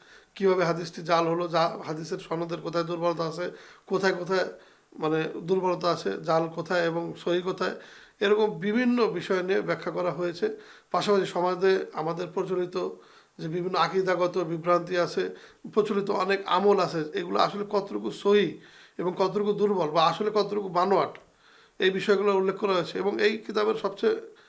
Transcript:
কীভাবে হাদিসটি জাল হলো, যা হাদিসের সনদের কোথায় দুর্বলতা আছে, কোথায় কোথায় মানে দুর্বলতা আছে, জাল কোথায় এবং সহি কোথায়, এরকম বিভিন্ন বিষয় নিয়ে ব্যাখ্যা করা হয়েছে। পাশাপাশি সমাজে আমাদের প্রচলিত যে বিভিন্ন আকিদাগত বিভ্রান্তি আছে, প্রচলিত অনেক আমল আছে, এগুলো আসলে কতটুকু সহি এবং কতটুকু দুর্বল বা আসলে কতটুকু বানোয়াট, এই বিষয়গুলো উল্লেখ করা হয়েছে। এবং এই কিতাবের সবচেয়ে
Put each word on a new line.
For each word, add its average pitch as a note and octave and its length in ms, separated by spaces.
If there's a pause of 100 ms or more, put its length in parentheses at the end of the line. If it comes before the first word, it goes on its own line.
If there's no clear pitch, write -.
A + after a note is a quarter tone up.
(340)
কীভাবে F#3 300
হাদিসটি E3+ 380
জাল E3 260
হলো, E3+ 200
যা E3 140 (220)
হাদিসের D#3+ 340
সনদের E3 420
কোথায় E3 240
দুর্বলতা E3 400
আছে, D#3+ 220 (400)
কোথায় F#3+ 280
কোথায় F3+ 320 (520)
মানে D#3+ 200 (240)
দুর্বলতা F3+ 480
আছে, E3 200 (140)
জাল E3 240
কোথায় E3+ 380
এবং E3 160 (140)
সহি F3+ 260
কোথায়, F#3+ 320 (460)
এরকম G#3 380
বিভিন্ন A#3+ 480
বিষয় F3+ 360
নিয়ে G3 180
ব্যাখ্যা E3 300
করা F3 200
হয়েছে। E3+ 360 (440)
পাশাপাশি F#3 360
সমাজে F3+ 460 (220)
আমাদের E3+ 400
প্রচলিত F3+ 420 (600)
যে E3 100
বিভিন্ন F3+ 300
আকিদাগত F3+ 600
বিভ্রান্তি E3+ 600
আছে, F3 240 (500)
প্রচলিত G#3 380
অনেক G3 360
আমল G3 340
আছে, E3 200 (140)
এগুলো F#3+ 240
আসলে G3+ 320
কতটুকু G3+ 400
সহি G3+ 380 (500)
এবং F3+ 200
কতটুকু G3+ 340
দুর্বল G3+ 380
বা D#3+ 140
আসলে G3+ 260
কতটুকু G3+ 380
বানোয়াট, F3 460 (640)
এই F#3+ 100
বিষয়গুলো G3 460
উল্লেখ F#3+ 200
করা F#3+ 180
হয়েছে। F3 240
এবং G3 220
এই G#3+ 180
কিতাবের G#3+ 380
সবচেয়ে G#3+ 380 (340)